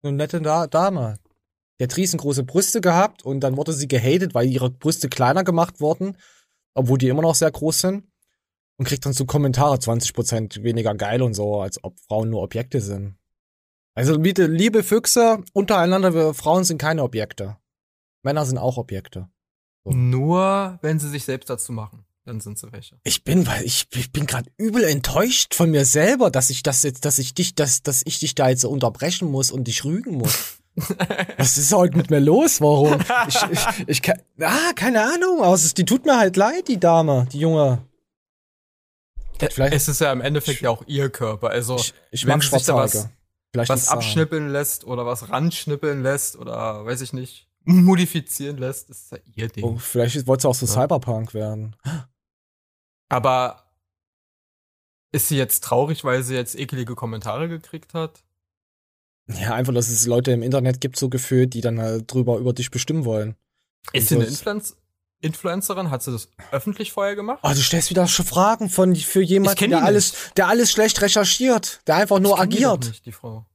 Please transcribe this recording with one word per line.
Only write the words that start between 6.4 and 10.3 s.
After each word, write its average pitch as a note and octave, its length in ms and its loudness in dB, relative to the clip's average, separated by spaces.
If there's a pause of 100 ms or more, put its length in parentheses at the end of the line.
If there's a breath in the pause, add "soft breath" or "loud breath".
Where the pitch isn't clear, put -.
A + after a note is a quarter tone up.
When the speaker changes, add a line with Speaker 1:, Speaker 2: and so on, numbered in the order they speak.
Speaker 1:
obwohl C3 240 2
die B2+ 100 2
immer C#3+ 140 2
noch E3 140 4
sehr D#3 140 2
groß D#3+ 300 -2
sind. G3 240 -2 (760)
Und C3 60 -2
kriegt C3+ 180 -4
dann C#3 80 -2
so B2+ 140 -2
Kommentare, C#3 540 2
zwanzig A#2 340 -2
Prozent A2 480 -4